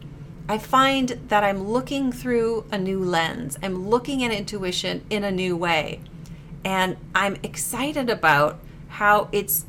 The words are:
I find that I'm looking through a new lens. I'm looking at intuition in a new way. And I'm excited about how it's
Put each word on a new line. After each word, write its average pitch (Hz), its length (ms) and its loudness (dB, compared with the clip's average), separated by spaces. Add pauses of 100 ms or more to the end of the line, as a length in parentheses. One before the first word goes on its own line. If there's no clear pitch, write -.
(480)
I 214 120 -2
find 262 500 4 (180)
that 208 160 4
I'm 196 200 0
looking 254 480 -2
through 233 600 0
a 214 60 -2
new 190 220 -2
lens. 165 640 0
I'm 185 260 -4
looking 247 340 2
at 233 80 0
intuition 190 800 -4
in 208 140 0
a 202 80 0
new 185 260 0
way. 170 440 0 (600)
And 190 340 0 (180)
I'm 196 260 2
excited 254 680 -2
about 156 500 6 (280)
how 208 440 4
it's 196 380 -2